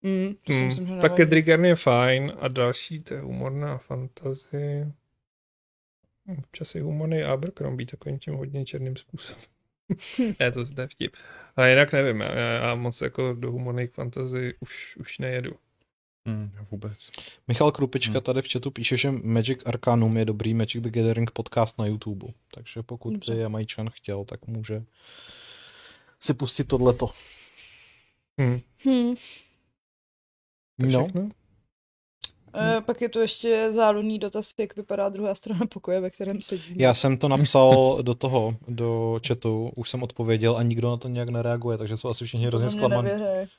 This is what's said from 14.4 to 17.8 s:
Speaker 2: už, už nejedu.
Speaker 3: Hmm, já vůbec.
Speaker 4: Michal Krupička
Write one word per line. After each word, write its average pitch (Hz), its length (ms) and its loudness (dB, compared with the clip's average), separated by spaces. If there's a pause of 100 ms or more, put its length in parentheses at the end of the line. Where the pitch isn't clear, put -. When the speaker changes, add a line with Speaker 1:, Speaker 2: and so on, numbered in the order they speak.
Speaker 2:
už, - 360 -16
už - 220 -14
nejedu. 127 340 -6 (760)
Speaker 3:
Hmm, 107 280 -6
já 104 140 -14
vůbec. 104 400 -12 (380)
Speaker 4:
Michal 143 240 4
Krupička 131 400 -2